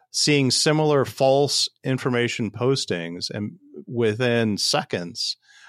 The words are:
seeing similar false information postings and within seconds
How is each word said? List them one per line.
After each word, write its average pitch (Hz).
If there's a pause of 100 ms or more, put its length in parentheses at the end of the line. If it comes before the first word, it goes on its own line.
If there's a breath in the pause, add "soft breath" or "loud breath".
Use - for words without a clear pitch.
(120 soft breath)
seeing 139
similar 151
false 135 (140)
information 120
postings 90
and 107 (340)
within 117
seconds - (320 soft breath)